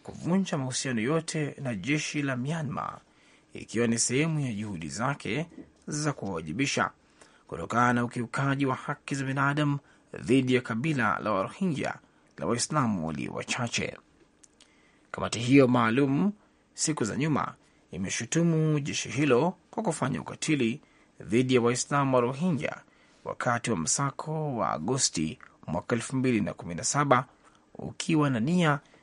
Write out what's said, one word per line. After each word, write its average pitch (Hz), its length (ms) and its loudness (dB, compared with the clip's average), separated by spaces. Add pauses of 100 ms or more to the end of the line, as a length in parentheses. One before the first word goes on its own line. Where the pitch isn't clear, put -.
kuvunja 175 560 -2
mahusiano 127 420 -4
yote 156 600 -2
na 127 120 -4
jeshi 143 480 -2
la 135 140 -2
Myanmar, 135 640 -4 (540)
ikiwa - 340 -2
ni 113 120 2
sehemu 151 420 0
ya 127 120 -2
juhudi 101 360 -6
zake 131 580 -4 (400)
za 151 260 -2
kuwawajibisha 95 800 -2 (560)
kutokana 117 460 2
na 120 120 2
ukiukaji 139 640 -2
wa 131 80 0
haki - 400 -6
za 135 100 -4
binadamu 143 540 2 (420)
dhidi 127 340 4
ya 120 60 4
kabila 120 580 0
la 98 140 0
Warohingya 131 640 0 (440)
la 71 80 -4
Waislamu 107 600 0
walio 69 260 -4
wachache. - 640 -4 (1120)
Kamati - 280 -4
hiyo 127 300 8
maalum 135 640 2 (420)
siku - 300 -2
za 98 120 -2
nyuma 135 380 0 (360)
imeshutumu 156 880 2
jeshi - 280 -4
hilo 135 460 4 (160)
kwa - 120 -4
kufanya 151 380 -2
ukatili 131 600 0 (400)
dhidi 127 340 2
ya 120 60 8
Waislamu 131 560 2
wa 123 60 6
Rohingya 135 540 -2 (480)
wakati - 460 -2
wa 107 60 2
msako 139 800 -2
wa 90 140 0
Agosti 80 680 -2 (280)
mwaka 87 300 -4
elfu 113 200 -6
mbili 127 240 2
na 85 140 -4
kumi 87 200 -10
na 82 100 -8
saba, 139 400 2 (500)
ukiwa 151 560 0
na 120 100 0
nia 156 400 2 (220)